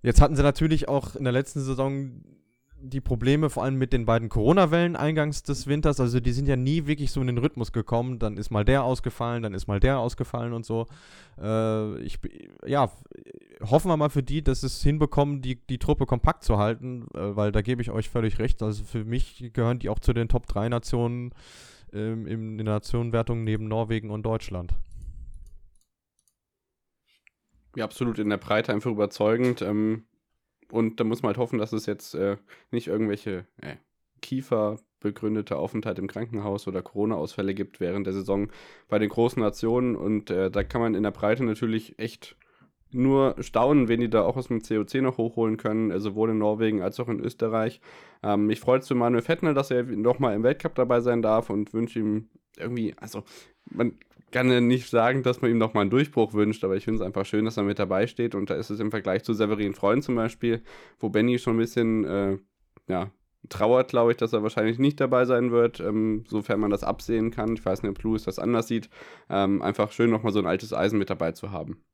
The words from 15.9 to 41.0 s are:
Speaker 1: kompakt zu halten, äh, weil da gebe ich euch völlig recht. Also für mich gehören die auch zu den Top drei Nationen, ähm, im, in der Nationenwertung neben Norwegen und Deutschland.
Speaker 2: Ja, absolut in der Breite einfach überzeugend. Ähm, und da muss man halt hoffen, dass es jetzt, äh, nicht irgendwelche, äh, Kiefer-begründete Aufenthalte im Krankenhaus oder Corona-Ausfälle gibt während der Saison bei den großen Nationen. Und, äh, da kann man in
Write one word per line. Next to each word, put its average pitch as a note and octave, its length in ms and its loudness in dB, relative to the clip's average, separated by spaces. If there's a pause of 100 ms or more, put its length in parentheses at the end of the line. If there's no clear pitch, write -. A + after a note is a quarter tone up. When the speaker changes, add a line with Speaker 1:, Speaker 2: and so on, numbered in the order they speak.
Speaker 1:
kompakt - 360 2
zu A2 140 4
halten, A#2 560 -2
äh, G2 240 -6
weil G#2 160 2
da G#2+ 80 2
gebe A#2+ 220 -2
ich - 80 -4
euch G#2+ 180 -4
völlig A2+ 300 0
recht. A2+ 240 -2
Also G#2+ 200 -4
für G#2+ 220 -6
mich A#2+ 480 -6
gehören A#2+ 260 0
die - 120 -6
auch A2 80 -2
zu - 160 2
den A#2 140 0
Top - 180 2
drei A2 240 -2
Nationen, A#2+ 640 -4 (580)
ähm, A2 340 -6
im, A2 320 -8
in A2 60 -6
der G#2+ 120 0
Nationenwertung A#2 680 0
neben G#2+ 240 -2
Norwegen A2 400 -2
und G#2+ 140 -6
Deutschland. G2 500 -2 (3000)
Speaker 2:
Ja, A2+ 80 -4
absolut A2 340 -4
in G#2 120 0
der G2+ 80 0
Breite G#2+ 340 0
einfach G#2 180 -2
überzeugend. A2 680 0
Ähm, G#2+ 440 0 (680)
und A2+ 280 0
da A#2 40 2
muss A2+ 180 -2
man A2 80 0
halt G#2 80 -2
hoffen, A#2+ 200 -2
dass A2 140 -2
es G#2+ 140 -4
jetzt, - 280 -8
äh, G2 220 0 (340)
nicht A#2+ 160 -4
irgendwelche, G2+ 580 -4 (160)
äh, - 140 -14 (480)
Kiefer-begründete G#2+ 1300 -4
Aufenthalte G2 440 -4
im G2 60 -6
Krankenhaus G#2 640 -6
oder F#2 120 -6
Corona-Ausfälle G2 760 -4
gibt - 260 -8
während F#2+ 260 -2
der F#2+ 60 -4
Saison G2 400 -2 (360)
bei G#2+ 120 0
den G#2+ 80 2
großen A#2 340 0
Nationen. A#2 540 0
Und, G#2+ 340 -4
äh, F#2 180 0
da G2 140 -2
kann A#2 180 -4
man A2+ 140 0
in G2+ 80 -2